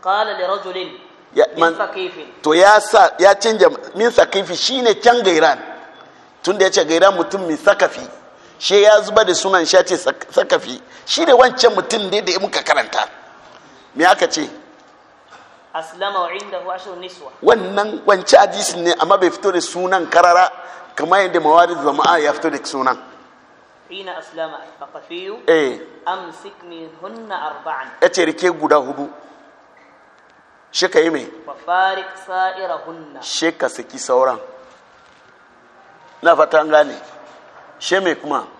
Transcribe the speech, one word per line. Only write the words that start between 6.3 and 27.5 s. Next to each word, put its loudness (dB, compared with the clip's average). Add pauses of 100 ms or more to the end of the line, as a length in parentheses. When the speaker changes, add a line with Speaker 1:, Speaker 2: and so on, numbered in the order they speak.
Speaker 2:
Tun -2
da 4
ya 2
ce 2
Gairan 4
mutum -4
min -4
Sakafi. 0 (500)
She 2
ya 6
zuba 2
da -2
sunan 0
shi 2
ya 6
ce -2
Sak-, -6
Sakafi. -2 (260)
Shi -2
ne 4
wancan 4
mutum -4
ne -2
da -4
muka -6
karanta. -2 (880)
Me 0
aka 4
ce? -6 (1300)
Speaker 1:
أسلم -8
وعنده -8
عشر -14
نسوة. -18 (120)
Speaker 2:
Wannan 0
wancan 4
hadisin -2
ne, 0
amma 2
bai 2
fito -4
da 0
sunan -4
karara 4 (460)
kamar 0
yadda 0
Mawarid 4
Zama'a 0
ya 0
fito -4
da -8
sunan. -4 (920)
Speaker 1:
حين -16
أسلم -12
الثقفي -16
Speaker 2:
Eh. 0 (300)
Speaker 1:
أمسك -12
منهن -18
أربعا. -10